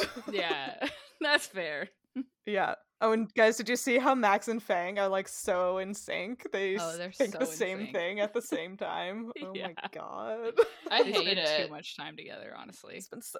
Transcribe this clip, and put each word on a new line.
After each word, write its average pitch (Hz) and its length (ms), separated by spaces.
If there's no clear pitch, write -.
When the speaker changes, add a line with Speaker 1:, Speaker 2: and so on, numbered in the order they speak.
Speaker 1:
<laughs> - 120
Speaker 2:
Yeah, 170 560
<laughs> - 160
that's 294 280
fair. 165 420
Speaker 1:
Yeah. 190 300
Oh, 220 120
and 220 240
guys, 226 220
did 214 120
you 247 60
see 240 240
how 262 160
Max 208 320
and 226 160
Fang 185 340
are, 196 100
like, 190 200
so 180 500
in 190 160
sync? 190 580
They 196 280
Speaker 2:
Oh, 165 100
Speaker 1:
s-, 165 80
Speaker 2:
they're 175 140
Speaker 1:
think 208 220
Speaker 2:
so 185 40
Speaker 1:
the 262 80
Speaker 2:
in 254 60
Speaker 1:
same 190 260
Speaker 2:
sync. 208 160
Speaker 1:
thing 190 280
at 208 120
the 240 80
Speaker 2:
<laughs> - 160
Speaker 1:
same 180 180
time. 190 640
Oh 190 100
my 190 40
Speaker 2:
Yeah. 190 200
Speaker 1:
God. 226 600
<laughs> - 200
Speaker 3:
I 359 120
Speaker 2:
They 196 80
Speaker 3:
hate 190 100
Speaker 2:
spend - 0
too 151 280
Speaker 3:
it. - 40
Speaker 2:
much - 260
time 156 220
together, - 400
honestly. - 380
Speaker 1:
They 190 60
spend 226 220
so - 160